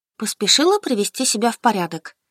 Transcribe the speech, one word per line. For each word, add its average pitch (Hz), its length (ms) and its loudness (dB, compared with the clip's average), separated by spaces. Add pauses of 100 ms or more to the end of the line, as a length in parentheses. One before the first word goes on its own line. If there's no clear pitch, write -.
(160)
поспешила 302 640 2
привести 202 440 -2
себя 233 280 0
в - 80 -14
порядок. 175 560 -2 (140)